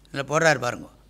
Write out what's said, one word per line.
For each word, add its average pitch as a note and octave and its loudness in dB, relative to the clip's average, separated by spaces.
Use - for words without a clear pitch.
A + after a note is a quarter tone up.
இதுல C#3 -10
போடுறாரு D3 2
பாருங்க, A#2+ -6